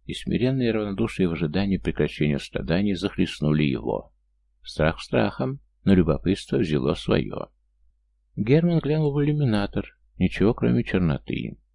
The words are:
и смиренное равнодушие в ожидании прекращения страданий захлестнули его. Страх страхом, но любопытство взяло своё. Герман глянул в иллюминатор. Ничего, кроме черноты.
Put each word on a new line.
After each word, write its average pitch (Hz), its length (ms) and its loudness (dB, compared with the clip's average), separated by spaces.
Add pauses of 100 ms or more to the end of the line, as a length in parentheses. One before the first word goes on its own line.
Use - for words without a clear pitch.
и - 80 -10
смиренное 120 600 0
равнодушие 104 560 0
в 82 40 0
ожидании 87 460 0
прекращения 76 600 0
страданий 98 560 -2
захлестнули 80 680 0
его. 60 500 -2 (500)
Страх - 380 -2
страхом, 131 600 -2 (240)
но 98 100 6
любопытство 87 640 2
взяло 76 340 0
своё. - 540 -2 (920)
Герман 160 440 2
глянул 147 340 0
в 147 100 2
иллюминатор. 117 720 0 (220)
Ничего, 92 340 2
кроме 120 320 2
черноты. 67 720 -2 (180)